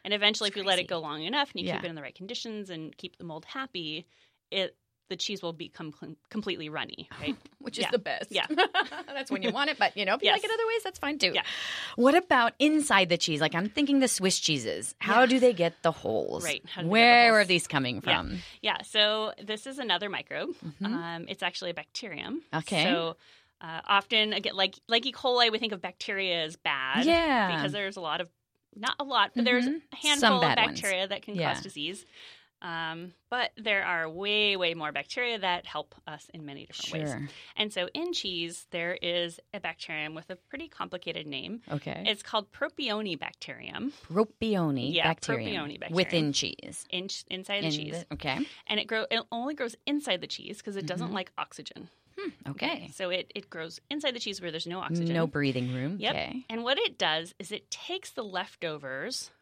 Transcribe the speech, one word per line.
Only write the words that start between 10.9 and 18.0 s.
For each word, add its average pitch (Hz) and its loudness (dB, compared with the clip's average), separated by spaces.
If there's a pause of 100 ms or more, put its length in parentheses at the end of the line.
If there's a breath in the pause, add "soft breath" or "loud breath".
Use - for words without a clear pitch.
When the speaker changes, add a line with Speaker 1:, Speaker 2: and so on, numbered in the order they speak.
Speaker 2:
fine 285 -4
too. 214 2
Speaker 1:
Yeah. - 0 (540 loud breath)
Speaker 2:
What 254 8
about 269 6
inside 285 6
the 170 4
cheese? 156 2
Like, 147 2
I'm 180 0
thinking 277 4
the 254 6
Swiss 185 2
cheeses. 110 -2
How 208 6
Speaker 1:
Yeah. 254 10
Speaker 2:
do 254 6
they 247 8
get 170 0
the 165 4
holes? 80 -2
Speaker 1:
Right. 151 -2
How 180 -8
do 165 0
they - -
get - -
the - -
Speaker 2:
Where 233 10
are 220 8
Speaker 1:
holes? 196 6
Speaker 2:
these 175 4
coming 131 0
Speaker 1:
Yeah. - -6